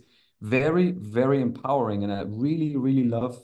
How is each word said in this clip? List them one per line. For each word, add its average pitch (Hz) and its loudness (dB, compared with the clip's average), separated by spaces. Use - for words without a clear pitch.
very, 156 2
very 127 0
empowering. 117 -2
And 101 -2
I 101 -4
really, 147 -2
really 135 2
love, 120 -2